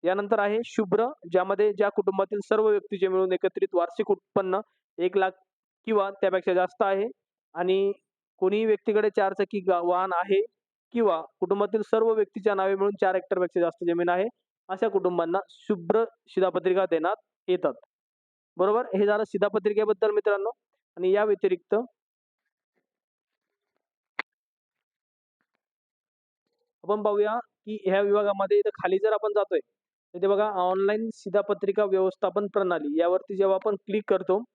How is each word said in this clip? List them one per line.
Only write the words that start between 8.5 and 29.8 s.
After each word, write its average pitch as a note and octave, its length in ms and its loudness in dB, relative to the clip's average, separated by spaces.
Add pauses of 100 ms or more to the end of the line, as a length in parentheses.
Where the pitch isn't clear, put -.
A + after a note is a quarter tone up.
व्यक्तीकडे G#3+ 440 0
चारचाकी G3 500 -2
गा-, F3+ 240 0
वाहन F3+ 300 0
आहे F#3+ 280 0 (500)
किंवा G3+ 300 0 (180)
कुटुंबातील G3+ 420 0
सर्व A3 320 2
व्यक्तीच्या G#3 420 0
नावे G3 200 0
मिळून G3 160 0 (100)
चार F#3+ 140 2
हेक्टरपेक्षा F#3 440 -2
जास्त E3+ 280 -2
जमीन E3+ 220 0
आहे, F3+ 160 0 (420)
अशा F#3+ 200 -2
कुटुंबांना F3+ 520 0 (100)
शुभ्र G3+ 540 -2 (240)
शिधापत्रिका F#3 580 0
देण्यात E3+ 300 0 (320)
येतात. F3 260 0 (840)
बरोबर? G#3 280 0
हे G3 200 0
झालं G#3 180 0
शिधापत्रिकेबद्दल G#3 880 0
मित्रांनो. G#3 400 0 (460)
आणि F3+ 140 0
या G3+ 120 2
व्यतिरिक्त G3 520 0 (4000)
आपण G#3 200 -2
पाहूया G#3 360 0
की - 460 -14
ह्या F#3+ 160 2
विभागामध्ये G3+ 560 2
इथं G#3 120 2
खाली F#3 280 0
जर G#3+ 160 2
आपण G#3+ 220 -2
जातोय, G3 240 0 (540)